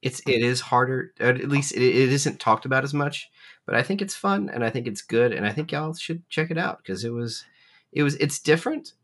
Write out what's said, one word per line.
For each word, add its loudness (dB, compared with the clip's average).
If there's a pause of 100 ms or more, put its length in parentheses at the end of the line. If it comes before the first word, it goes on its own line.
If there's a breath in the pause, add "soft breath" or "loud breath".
It's, -4
it 4
is 2
harder, 0
at 2
least 0
it, 0
it 6
isn't 0
talked 2
about 0
as -4
much, -2 (360 loud breath)
but -2
I 4
think -2
it's -8
fun, 0
and -4
I 0
think -4
it's -8
good, 2
and -2
I 0
think -4
y'all -4
should -8
check -2
it -4
out, -4
'cause -6
it -4
was, -6 (480 soft breath)
it 0
was, 0
it's -2
different, 0